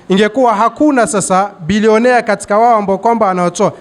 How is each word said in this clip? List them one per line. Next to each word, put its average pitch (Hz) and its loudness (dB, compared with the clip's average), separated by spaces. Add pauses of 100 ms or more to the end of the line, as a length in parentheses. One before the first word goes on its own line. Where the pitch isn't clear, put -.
ingekuwa 214 0
hakuna 233 0
sasa 196 -2 (160)
bilionea 220 2
katika 202 -2
wao 233 4
ambao 196 -2
kwamba 214 0
anaotoa. 180 -2